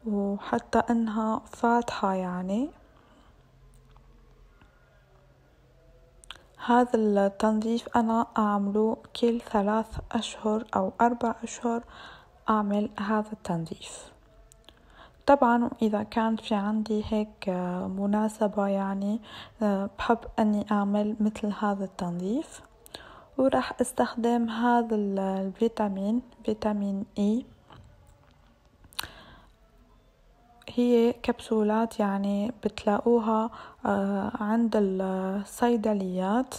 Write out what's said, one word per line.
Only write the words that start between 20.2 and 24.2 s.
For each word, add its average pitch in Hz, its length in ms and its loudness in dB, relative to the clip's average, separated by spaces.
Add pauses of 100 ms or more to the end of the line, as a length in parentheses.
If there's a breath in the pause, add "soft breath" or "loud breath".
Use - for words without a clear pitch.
أني 208 320 2
أعمل 208 480 0
مثل 214 400 -2
هذا 202 240 -2
التنظيف. 185 800 -6 (760 loud breath)
وراح 262 440 2
أستخدم 233 680 0